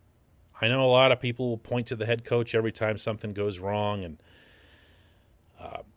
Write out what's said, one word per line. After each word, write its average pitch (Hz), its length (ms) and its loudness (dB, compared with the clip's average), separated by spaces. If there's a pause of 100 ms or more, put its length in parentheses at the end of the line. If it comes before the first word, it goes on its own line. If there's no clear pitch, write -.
(600)
I 113 80 2
know 131 160 2
a - 20 4
lot 131 260 8
of 120 80 2
people 123 300 -4
will 113 80 -4
point 123 300 -6
to 123 80 -8
the 107 100 -4
head 117 180 0
coach 120 300 0
every 113 180 2
time 107 280 -2
something 107 340 -6
goes 101 240 -4
wrong, 104 460 -2
and, 78 180 -12 (1400)
uh, - 220 -14 (160)